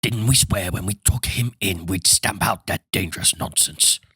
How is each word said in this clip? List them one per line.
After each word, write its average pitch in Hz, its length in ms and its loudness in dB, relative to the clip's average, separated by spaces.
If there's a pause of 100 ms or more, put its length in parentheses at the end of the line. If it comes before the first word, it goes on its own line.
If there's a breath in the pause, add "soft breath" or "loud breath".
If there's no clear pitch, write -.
Didn't 110 280 0
we 135 80 4
swear 95 340 2
when 85 160 -4
we 101 80 -2
took - 320 -2
him 120 340 -2
in 90 260 -2
we'd 87 200 -2
stamp 113 360 2
out 107 260 0
that - 140 -2 (100)
dangerous 87 440 -2
nonsense? - 640 0 (180)